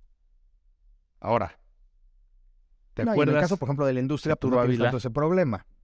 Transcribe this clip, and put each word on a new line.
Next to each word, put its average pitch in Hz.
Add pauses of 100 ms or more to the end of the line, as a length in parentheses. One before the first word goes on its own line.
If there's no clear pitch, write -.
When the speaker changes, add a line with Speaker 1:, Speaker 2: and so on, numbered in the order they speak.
(1200)
Speaker 1:
Ahora, 104 (1300)
¿te 117
Speaker 2:
No, 233
y 214
en 147
el 143
Speaker 1:
acuerdas, 147
Speaker 2:
caso, 180
por 127
ejemplo, 143
de 135
la 127
industria, 147
pues, 131
Speaker 1:
Arturo 127
Speaker 2:
no 123
tienes 123
Speaker 1:
Ávila? 117
Speaker 2:
tanto 127
ese 120
problema, 147 (180)